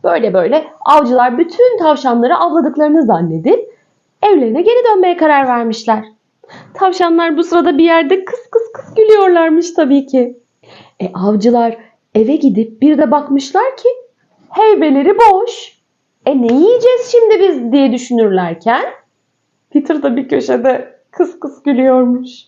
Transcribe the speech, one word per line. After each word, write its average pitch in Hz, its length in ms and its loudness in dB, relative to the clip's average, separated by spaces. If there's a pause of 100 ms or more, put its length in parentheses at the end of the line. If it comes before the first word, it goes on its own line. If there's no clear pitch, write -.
Böyle 190 300 -2
böyle 208 340 -2 (180)
avcılar 247 520 2
bütün 466 400 0
tavşanları 269 600 0
avladıklarını 302 680 0
zannedip 175 680 -2 (480)
evlerine 285 380 0
geri 480 240 2
dönmeye 370 320 2
karar 294 300 2
vermişler. 226 580 -4 (680)
Tavşanlar 339 640 0
bu 330 60 -2
sırada 339 340 0
bir 320 60 4
yerde 330 420 0
kıs - 260 -14
kıs 453 220 -12
kıs - 220 -18
gülüyorlarmış 349 760 2
tabii 277 320 0
ki. 247 340 -2 (600)
E, 185 140 -8
avcılar 226 640 0 (380)
eve 220 200 2
gidip 226 460 -2
bir 294 160 2
de 269 140 0
bakmışlar 285 680 -2
ki 494 120 0 (600)
heybeleri 320 680 2
boş. 440 640 0 (440)
"E, 269 160 0
ne 233 120 0
yiyeceğiz 466 580 2
şimdi 440 280 4
biz?" 269 320 0
diye 269 200 2
düşünürlerken 226 920 -2 (840)
Peter 285 340 -2
da 254 120 -2
bir - 140 -6
köşede - 680 -4 (160)
kıs - 280 -6
kıs - 240 -16
gülüyormuş. 254 680 0 (160)